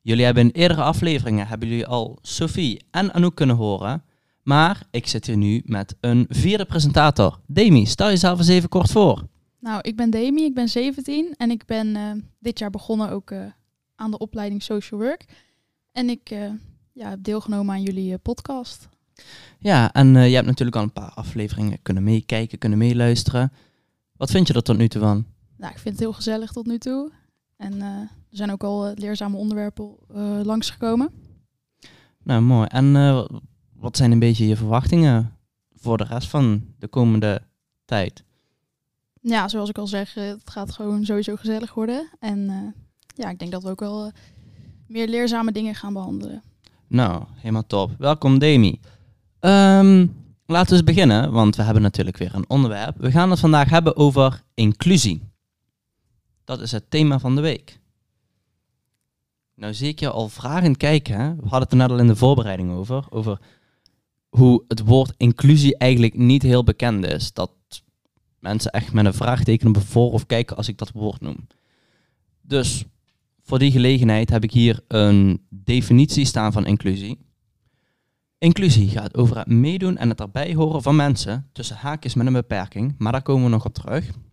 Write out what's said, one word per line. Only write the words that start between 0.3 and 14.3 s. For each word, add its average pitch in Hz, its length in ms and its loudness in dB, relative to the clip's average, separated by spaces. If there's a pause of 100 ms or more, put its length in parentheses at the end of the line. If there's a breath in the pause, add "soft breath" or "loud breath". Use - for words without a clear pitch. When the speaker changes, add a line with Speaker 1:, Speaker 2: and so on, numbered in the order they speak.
Speaker 1:
in 117 80 6
eerdere 165 320 0
afleveringen, 127 640 -2
hebben 113 220 -8
jullie 117 180 -4
al 117 360 -6
Sophie 165 680 -6
en 190 240 -4
Anouk 175 200 2
kunnen 127 220 0
horen, 107 480 -4 (380)
maar 156 480 2
ik 120 160 -6
zit - 200 -8
hier 117 100 -2
nu 104 280 0
met 98 360 -8
een 120 280 2
vierde 196 360 -2
presentator. 147 800 2
Demi, 147 400 4
stel 190 220 -2
jezelf 180 300 2
eens 170 100 2
even 175 200 4
kort 185 220 0
voor. 120 360 2 (340)
Speaker 2:
Nou, 220 220 -8
ik 220 140 -8
ben 233 140 0
Demi, 262 340 -2
ik 285 100 -2
ben 247 140 -2
zeventien 277 680 -4
en 240 140 -2
ik 233 160 -6
ben, 220 300 -4
eh, 208 60 -8 (380)
dit 233 180 -8
jaar 208 120 -8
begonnen 214 400 -6
ook, 196 200 -12
eh, 196 100 -12 (560)
aan 220 140 -10
de 208 80 -8
opleiding 208 440 -10